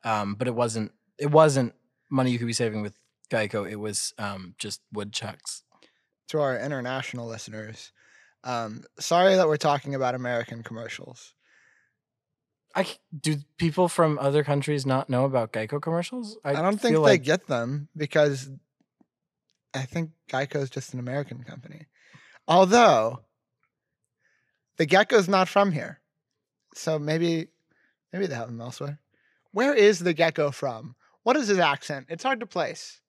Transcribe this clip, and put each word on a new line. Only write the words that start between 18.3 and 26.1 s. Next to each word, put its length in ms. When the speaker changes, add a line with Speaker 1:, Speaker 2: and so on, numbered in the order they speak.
Speaker 2:
I 80
think 260
Geico 280
is 160
just 220
an 60
American 440
company. 420
Although, 720
the 100
gecko's 420
not 180
from 240
here. 280